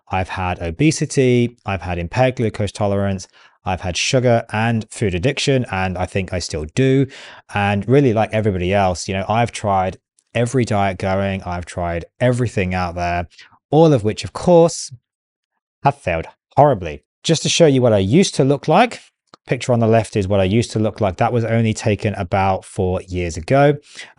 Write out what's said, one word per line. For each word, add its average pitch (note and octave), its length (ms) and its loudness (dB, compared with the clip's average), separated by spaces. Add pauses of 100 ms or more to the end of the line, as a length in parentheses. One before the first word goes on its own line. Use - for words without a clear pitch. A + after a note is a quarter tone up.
I've F#2 200 -4
had F2+ 320 -6
obesity, B2 1040 0
I've F#2+ 180 -6
had F2 160 -6
impaired B2+ 360 0
glucose G#2+ 380 -4
tolerance, G2 560 -2 (360)
I've F#2 160 -4
had F2+ 160 -6
sugar A#2+ 560 2
and A2 380 -2
food F#2+ 240 -2
addiction, C3 560 0
and F#2+ 260 -2
I F2+ 100 -4
think F#2+ 260 -6
I F#2 80 -4
still D#2 240 -8 (100)
do. C3 320 2 (480)
And G2+ 340 0
really, C3+ 240 4
like G#2+ 200 0
everybody G2 420 0
else, F#2 340 0
you G2 60 -4
know, F#2+ 140 -4
I've A2+ 240 0
tried F#2+ 460 -2 (360)
every A#2+ 300 0
diet G2 340 -2
going, F#2+ 460 -2
I've F2+ 220 -8
tried E2+ 380 -6 (140)
everything A#2 560 0
out F2+ 200 -4
there, F2 340 -4 (420)
all D#3 220 6
of G#2+ 120 2
which, G#2+ 200 -4
of - 80 -10
course, E3+ 600 2 (920)
have C#3 120 2
failed E2 300 -4 (300)
horribly. F2+ 480 2 (180)
Just D#3+ 220 0
to F3 40 -2
show E3 180 4
you C3+ 140 4
what A#2+ 120 4
I G#2 60 4
used G#2+ 380 2
to D3 80 4
look C#3 220 0
like, G#3+ 340 2 (460)
picture B2+ 260 -2
on A#2 80 2
the A2+ 60 2
left A2 300 2
is G2 120 0
what G2+ 120 2
I F#2+ 40 4
used A2 280 0
to A2 60 -2
look G#2+ 220 -2
like. F#2+ 160 -2
That A#2 160 0
was A#2 120 0
only A2+ 300 0
taken G#2 400 -2
about F#2+ 500 -2
four F#2 380 -4
years F2+ 340 -6
ago. C#3 380 2 (440)